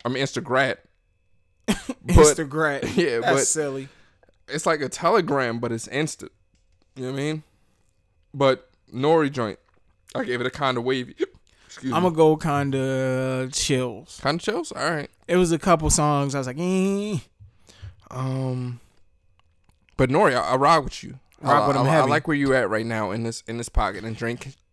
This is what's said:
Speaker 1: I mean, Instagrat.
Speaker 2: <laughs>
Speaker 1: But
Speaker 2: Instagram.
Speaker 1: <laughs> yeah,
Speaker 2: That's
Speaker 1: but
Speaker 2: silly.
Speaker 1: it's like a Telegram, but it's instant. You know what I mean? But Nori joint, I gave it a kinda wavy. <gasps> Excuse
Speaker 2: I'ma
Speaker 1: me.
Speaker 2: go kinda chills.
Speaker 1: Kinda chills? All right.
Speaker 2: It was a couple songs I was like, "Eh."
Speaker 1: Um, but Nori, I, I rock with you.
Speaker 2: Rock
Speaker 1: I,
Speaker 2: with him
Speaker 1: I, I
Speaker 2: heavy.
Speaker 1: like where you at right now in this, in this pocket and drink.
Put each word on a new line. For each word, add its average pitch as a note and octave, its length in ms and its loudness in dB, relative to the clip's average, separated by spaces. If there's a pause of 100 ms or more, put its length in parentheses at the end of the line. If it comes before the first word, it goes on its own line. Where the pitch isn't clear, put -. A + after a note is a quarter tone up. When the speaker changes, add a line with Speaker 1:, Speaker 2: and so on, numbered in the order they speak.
Speaker 1:
I A#2+ 40 -2
mean, C3 160 -2
Instagrat. B2+ 520 0 (920)
Speaker 2:
<laughs> - 180 -2 (180)
Speaker 1:
But F3 120 -2
Speaker 2:
Instagram. D3+ 680 4
Speaker 1:
<laughs> - 140 -6
yeah, C3 240 2
Speaker 2:
That's A#2 120 0
Speaker 1:
but C3+ 140 2
Speaker 2:
silly. C3+ 420 -4 (600)
Speaker 1:
it's D3+ 180 -6
like D#3+ 140 0
a C3 80 -4
Telegram, C#3+ 720 0
but A#2+ 120 -4
it's A2+ 160 -6
instant. - 440 -6 (640)
You C3 120 -10
know C3+ 60 -6
what C#3 60 -6
I C#3+ 40 -4
mean? D3+ 200 -6 (920)
But C3+ 360 2 (240)
Nori D3 360 4
joint, A#2+ 280 -4 (560)
I B3+ 100 -4
gave B2 160 -4
it B2 60 -2
a B2+ 40 -2
kinda C3 300 -2
wavy. B2+ 400 -4
<gasps> - 460 -10
Excuse - 260 -8
Speaker 2:
I'ma E3+ 180 2
Speaker 1:
me. D#3+ 60 -4
Speaker 2:
go D#3 200 6
kinda C3 1160 -2
chills. B2+ 680 -2
Speaker 1:
Kinda D3+ 200 -2
chills? A#3+ 300 -4
All C#3+ 180 -4
right. D#3 200 -6 (180)
Speaker 2:
It E3+ 80 2
was F3+ 160 4
a E3 60 2
couple D#3 320 2
songs C#3+ 440 2
I C#3+ 40 -2
was C3 80 -4
like, B2+ 140 -8
"Eh." F#3+ 580 -2 (920)
Speaker 1:
Um, B2+ 680 -6 (1200)
but C3 140 4
Nori, D#3 260 4
I, A2+ 160 0
I B2+ 40 4
rock C#3+ 280 4
with - 180 -10
you. C3 160 -16 (220)
Speaker 2:
Rock C#3 240 4
Speaker 1:
I, - 40 2
Speaker 2:
with C#3 80 2
him - 60 2
Speaker 1:
I, C3+ 60 2
I D3+ 40 4
Speaker 2:
heavy. C#3+ 180 4
Speaker 1:
like D3+ 180 0
where D3+ 80 2
you C#3 180 2
at A#2 160 2
right A2 160 -2
now A2 240 -2
in A2+ 140 -4
this, A#2 240 -8
in A#2 100 -8
this A#2 100 -8
pocket G2+ 360 -2
and A2+ 120 -8
drink. A#2+ 380 -8 (180)